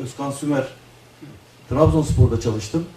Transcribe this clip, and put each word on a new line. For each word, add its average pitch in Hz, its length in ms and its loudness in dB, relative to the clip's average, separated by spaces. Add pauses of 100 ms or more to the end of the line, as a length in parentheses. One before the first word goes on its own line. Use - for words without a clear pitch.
Özkan 139 260 -8
Sümer. 139 340 -2 (1040)
Trabzonspor'da 135 720 4
çalıştım. 120 460 -4 (100)